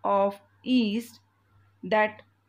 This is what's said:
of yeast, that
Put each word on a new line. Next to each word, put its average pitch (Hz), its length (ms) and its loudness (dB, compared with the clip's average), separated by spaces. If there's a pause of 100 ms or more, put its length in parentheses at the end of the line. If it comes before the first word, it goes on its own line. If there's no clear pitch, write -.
of 202 360 0 (240)
yeast, 233 560 -2 (680)
that 214 320 0 (280)